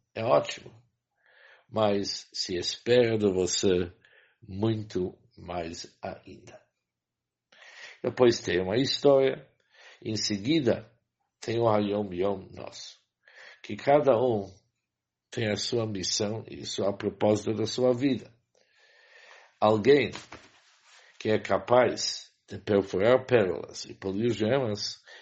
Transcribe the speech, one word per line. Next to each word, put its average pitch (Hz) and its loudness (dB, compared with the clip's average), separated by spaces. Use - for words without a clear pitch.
é 110 -6
ótimo. - 0
Mas 104 -2
se - -8
espera 113 2
de 104 2
você 90 0
muito 104 -4
mais 87 -10
ainda. - -16
Depois 120 4
tem 87 0
uma 92 -2
história. 135 2
Em 107 -6
seguida, 110 -2
tem 113 -4
o 117 2
Hayom 104 0
Yom 95 -4
nosso. - -16
Que 107 -10
cada 139 4
um 110 0
tem 110 -4
a 101 0
sua 113 -4
missão 104 -4
e 71 -14
sua 101 -4
proposta 107 0
da 107 -4
sua 127 0
vida. 123 -2
Alguém 110 4
que 110 -2
é 107 4
capaz - 0
de 101 -12
perfurar 104 2
pérolas 98 0
e - -16
polir 104 -2
gemas, 107 -2